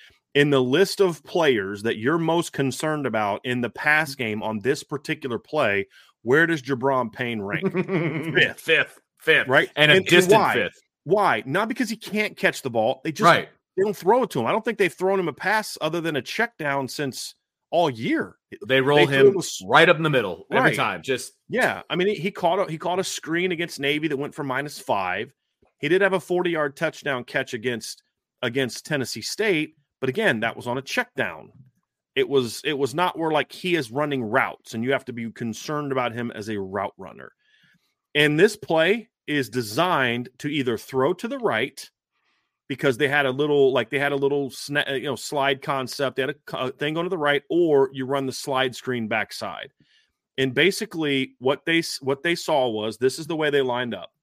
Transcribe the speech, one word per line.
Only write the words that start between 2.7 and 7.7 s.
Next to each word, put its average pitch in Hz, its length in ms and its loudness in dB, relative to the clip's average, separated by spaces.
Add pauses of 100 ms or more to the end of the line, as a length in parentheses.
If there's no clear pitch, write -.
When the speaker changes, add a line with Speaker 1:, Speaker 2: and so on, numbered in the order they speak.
Speaker 1:
about 107 380 -2
in 127 160 -2
the 117 100 -2
pass 151 440 0
game 110 280 -4
on 110 180 -4
this 131 220 0
particular 143 560 -6
play, 104 480 0 (360)
where 151 240 4
does 160 160 -2
Jabron 127 500 0
Payne 117 280 -4
rank? 101 320 -2